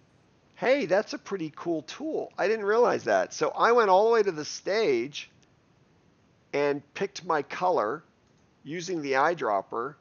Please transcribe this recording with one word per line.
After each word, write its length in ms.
Hey, 300
that's 260
a 60
pretty 360
cool 280
tool. 560
I 100
didn't 160
realize 400
that. 280
So 180
I 220
went 180
all 160
the 60
way 100
to 100
the 120
stage 840
and 300
picked 300
my 180
color 600
using 380
the 100
eyedropper. 880